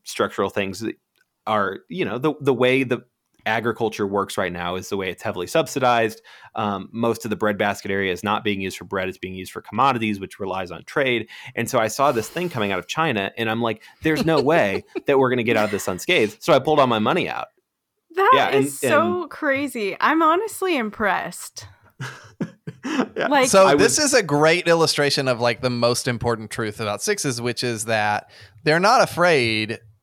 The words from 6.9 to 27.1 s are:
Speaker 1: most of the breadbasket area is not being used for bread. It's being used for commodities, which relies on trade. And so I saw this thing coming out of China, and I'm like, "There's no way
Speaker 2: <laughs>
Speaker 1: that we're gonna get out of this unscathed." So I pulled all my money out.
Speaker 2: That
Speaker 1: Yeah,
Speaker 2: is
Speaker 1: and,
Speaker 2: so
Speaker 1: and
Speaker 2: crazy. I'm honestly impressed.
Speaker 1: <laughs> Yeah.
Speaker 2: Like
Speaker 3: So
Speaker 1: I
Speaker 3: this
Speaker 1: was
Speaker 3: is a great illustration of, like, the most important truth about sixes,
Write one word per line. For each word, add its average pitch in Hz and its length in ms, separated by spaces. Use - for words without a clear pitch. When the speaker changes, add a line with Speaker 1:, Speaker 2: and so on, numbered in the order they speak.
Speaker 1:
most 117 320
of 110 60
the 104 60
breadbasket 101 540
area 98 220
is 87 100
not 104 220
being 101 160
used 95 160
for - 80
bread. 92 240
It's 92 80
being 92 180
used 92 180
for - 100
commodities, 110 580
which - 180
relies 92 320
on 82 140
trade. 123 440
And 120 160
so 131 80
I 110 100
saw 139 240
this 113 160
thing 175 220
coming 104 220
out 92 60
of 90 100
China, 123 500
and 113 100
I'm 113 140
like, 113 200
"There's 156 240
no 156 160
way 131 420
Speaker 2:
<laughs> - 120
Speaker 1:
that 139 120
we're 131 120
gonna 123 140
get 117 120
out 107 100
of 101 40
this 101 180
unscathed." 107 540
So 170 100
I 139 60
pulled 151 200
all 135 100
my 113 100
money 127 300
out. - 180
Speaker 2:
That 392 180
Speaker 1:
Yeah, 415 160
Speaker 2:
is 285 320
Speaker 1:
and, - 80
Speaker 2:
so 349 320
Speaker 1:
and 294 80
Speaker 2:
crazy. 269 680
I'm 294 220
honestly 359 560
impressed. 202 880
Speaker 1:
<laughs> 131 80
Yeah. - 120
Speaker 2:
Like 262 220
Speaker 3:
So 190 160
Speaker 1:
I - 80
Speaker 3:
this - 240
Speaker 1:
was 294 140
Speaker 3:
is - 20
a 233 80
great 160 460
illustration 147 600
of, 117 120
like, 120 200
the 127 100
most 120 380
important 117 420
truth 110 300
about 104 220
sixes, 139 380